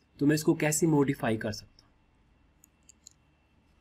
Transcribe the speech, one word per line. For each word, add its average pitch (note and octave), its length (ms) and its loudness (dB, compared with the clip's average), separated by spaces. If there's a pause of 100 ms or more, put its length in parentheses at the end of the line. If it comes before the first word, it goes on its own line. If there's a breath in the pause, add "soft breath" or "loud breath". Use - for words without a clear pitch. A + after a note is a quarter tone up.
(180)
तो C#3+ 80 0
मैं D3+ 80 4
इसको D#3 200 2
कैसे D#3 320 -2
modify C#3 500 0
कर A2 160 -6
सकता - 140 -14
हूँ। - 80 -20 (2000)